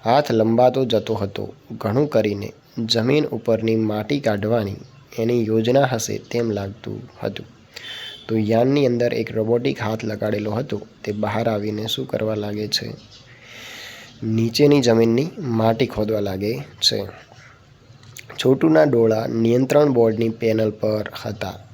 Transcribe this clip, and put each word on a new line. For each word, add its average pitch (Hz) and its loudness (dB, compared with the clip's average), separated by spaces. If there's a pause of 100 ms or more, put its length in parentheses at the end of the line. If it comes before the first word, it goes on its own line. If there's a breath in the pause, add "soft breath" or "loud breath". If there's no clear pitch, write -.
હાથ 135 2
લંબાતો 120 4
જતો 110 0
હતો. 101 -6 (180)
ઘણું 110 0
કરીને 104 0 (260)
જમીન 117 2
ઉપરની 113 0
માટી 107 -2
કાઢવાની 107 0 (420)
એની 117 0
યોજના 113 4
હશે 110 -4
તેમ 117 -4
લાગતું 104 -8 (120)
હતું. - -6 (840 loud breath)
તો 113 0
યાનની 120 2
અંદર 120 2
એક 113 -4
રોબોટિક 117 0
હાથ 113 -4
લગાડેલો 107 -4
હતો 110 -4 (220)
તે 104 -6
બહાર 107 -2
આવીને 107 -4
શું 127 -6
કરવા 110 -2
લાગે 104 -4
છે? - -6 (1300 loud breath)
નીચેની 113 4
જમીનની 117 4 (100)
માટી 113 2
ખોદવા 107 -2
લાગે 104 -4
છે. - -4 (1400 loud breath)
છોટુના 156 4
ડોળા 113 2
નિયંત્રણ 123 2
બોર્ડની 113 2
પેનલ 110 0
પર 107 -4 (140)
હતા. 98 -8 (140)